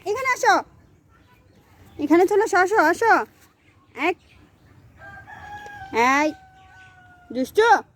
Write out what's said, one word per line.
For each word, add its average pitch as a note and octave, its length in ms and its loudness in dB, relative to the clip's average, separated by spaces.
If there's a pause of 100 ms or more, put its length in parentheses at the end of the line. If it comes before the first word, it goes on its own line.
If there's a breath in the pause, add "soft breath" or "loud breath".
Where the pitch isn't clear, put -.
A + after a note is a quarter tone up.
এখানে C5 260 -4
আসো। G#4+ 180 2 (1400)
এখানে D#4 340 2
চলে G#4 160 2
আসো, F#4+ 160 -2
আসো, G4+ 140 0 (140)
আসো। A4 220 2 (800)
এক, E4 200 -4 (1900)
এই, C#4+ 180 0 (1040)
দুষ্টু। C4 360 0 (280)